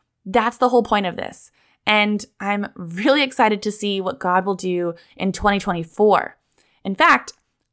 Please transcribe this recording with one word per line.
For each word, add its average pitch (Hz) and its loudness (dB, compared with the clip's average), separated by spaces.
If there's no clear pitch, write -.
that's 220 0
the 254 4
whole 240 4
point 208 0
of 175 -6
this. - -12
And 208 0
I'm 202 -4
really 208 0
excited 214 0
to 208 -4
see 202 -4
what 175 -6
God 185 0
will 196 0
do 175 -4
in 190 -2
twenty 202 0
twenty-four. 190 0
In 196 -4
fact, - 4